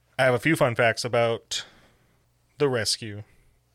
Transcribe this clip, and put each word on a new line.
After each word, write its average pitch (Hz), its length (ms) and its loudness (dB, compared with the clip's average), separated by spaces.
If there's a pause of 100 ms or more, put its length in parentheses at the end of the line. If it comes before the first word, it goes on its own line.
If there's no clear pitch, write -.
(180)
I 131 60 2
have 131 100 4
a 120 40 2
few 151 180 2
fun 127 180 2
facts 113 300 0
about 117 640 -2 (920)
the 147 140 0
rescue. 107 540 -4 (500)